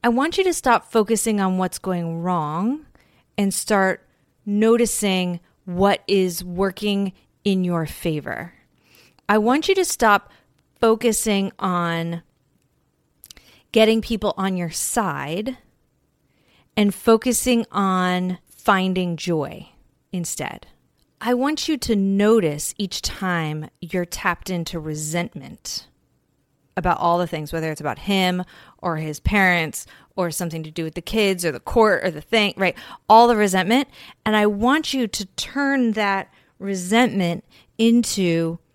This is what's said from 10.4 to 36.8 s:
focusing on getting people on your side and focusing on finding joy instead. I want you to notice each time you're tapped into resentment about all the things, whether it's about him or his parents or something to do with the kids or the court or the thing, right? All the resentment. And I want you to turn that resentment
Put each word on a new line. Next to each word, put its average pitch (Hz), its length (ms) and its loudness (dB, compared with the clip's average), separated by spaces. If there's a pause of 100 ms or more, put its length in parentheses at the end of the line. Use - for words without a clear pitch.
focusing 220 760 0
on 170 640 -4 (1500)
getting 220 300 4
people 214 340 -4
on 190 220 -2
your 175 120 -4
side 175 880 -4 (1160)
and 202 180 2
focusing 233 800 2
on 180 680 0 (120)
finding 185 680 0
joy 156 540 -4 (420)
instead. - 560 -8 (540)
I 247 140 0
want 285 340 -2
you 302 80 0
to 233 180 -2
notice 196 840 2
each - 240 -6
time 160 680 -4 (100)
you're 175 240 -4
tapped - 460 -6
into 175 280 -4
resentment 151 1120 -8 (880)
about 180 240 0
all 170 180 2
the 175 100 0
things, 156 260 -8
whether 160 180 -4
it's 151 80 -8
about 143 200 -6
him 185 440 0 (360)
or 170 180 -4
his 156 240 -6
parents 180 640 2 (320)
or 175 140 0
something 160 320 -6
to 156 80 -14
do 160 120 -6
with 160 120 -6
the 170 60 -8
kids 190 440 0
or 156 80 0
the - 80 -10
court 214 420 2
or 180 80 0
the 151 80 -10
thing, 208 380 0
right? - 180 0 (320)
All 233 220 10
the 226 80 4
resentment. 208 500 2 (380)
And 214 100 2
I 208 120 4
want 240 460 0
you 254 140 0
to - 180 -6 (120)
turn 269 560 0
that 202 360 -2 (300)
resentment 190 840 0 (340)